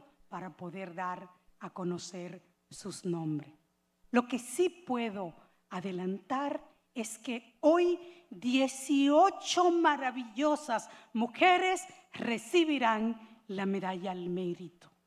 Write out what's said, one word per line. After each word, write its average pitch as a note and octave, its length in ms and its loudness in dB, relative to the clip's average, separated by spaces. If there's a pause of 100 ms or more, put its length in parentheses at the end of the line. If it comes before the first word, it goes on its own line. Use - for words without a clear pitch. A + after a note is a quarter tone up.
(280)
para F3+ 280 -12
poder F3+ 380 -10
dar F3+ 360 -8 (300)
a D#3 100 -12
conocer F3 760 -8 (260)
sus - 360 -12
nombres. D#3 480 -4 (580)
Lo A#3+ 160 2
que C4 120 -6
sí - 300 0
puedo G#3 640 -6 (360)
adelantar G3 920 -6 (320)
es A3 240 -8
que - 440 -12
hoy F4 360 6 (320)
dieciocho C#4 1400 4
maravillosas C4 1160 0 (240)
mujeres F4+ 720 2 (280)
recibirán A#3 1300 0
la G3 180 -4
medalla F#3+ 460 -2
al F3+ 180 -6
mérito. F3 640 -6 (160)